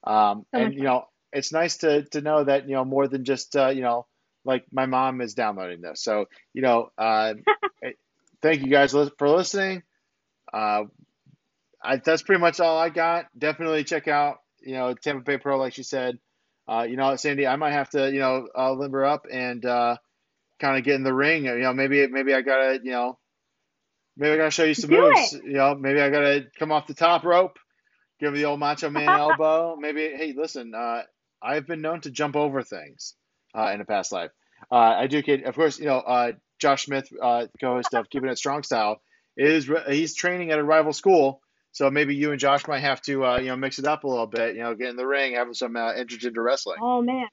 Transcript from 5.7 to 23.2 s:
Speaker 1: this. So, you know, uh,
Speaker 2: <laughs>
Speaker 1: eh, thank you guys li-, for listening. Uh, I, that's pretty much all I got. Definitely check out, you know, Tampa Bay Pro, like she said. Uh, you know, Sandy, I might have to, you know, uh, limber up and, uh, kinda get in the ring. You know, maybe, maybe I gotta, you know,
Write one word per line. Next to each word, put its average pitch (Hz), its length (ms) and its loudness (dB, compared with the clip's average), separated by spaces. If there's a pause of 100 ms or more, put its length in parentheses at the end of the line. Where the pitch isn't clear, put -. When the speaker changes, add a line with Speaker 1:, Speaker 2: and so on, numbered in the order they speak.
Speaker 1:
this. 82 200 -12
So, 107 240 -2 (280)
you 127 80 -4
know, 117 340 2
uh, 110 380 0 (240)
Speaker 2:
<laughs> - 240 -8
Speaker 1:
eh, 175 100 -10 (480)
thank 151 220 2
you 135 60 -4
guys 139 260 4
li-, 143 240 2
for 143 100 2
listening. 185 540 0 (680)
Uh, 107 320 -2 (1000)
I, 135 140 -2
that's 160 260 0
pretty 190 180 2
much 170 200 2
all 165 180 2
I 165 100 0
got. 165 380 -2 (120)
Definitely 151 460 -2
check 160 240 -4
out, 147 320 0 (200)
you 131 140 -12
know, 127 200 -2
Tampa 139 280 -6
Bay 139 160 -2
Pro, 139 200 -2
like 131 160 -4
she 135 80 -14
said. 127 360 -4 (480)
Uh, 117 220 -2
you 127 80 -6
know, 135 200 0
Sandy, 139 300 -2
I 131 100 0
might 151 160 -2
have 143 180 -2
to, 135 220 0
you 139 80 -2
know, 131 360 -2
uh, 131 160 0
limber 135 320 -2
up 143 260 0
and, 123 340 -6
uh, 120 320 0 (600)
kinda 135 240 0
get 139 140 2
in 131 80 -2
the 131 100 2
ring. 147 320 2
You 123 120 -2
know, 127 140 0
maybe, 135 340 2
maybe 135 280 0
I 131 80 2
gotta, 131 400 2
you 127 100 -8
know, 123 260 -4 (1000)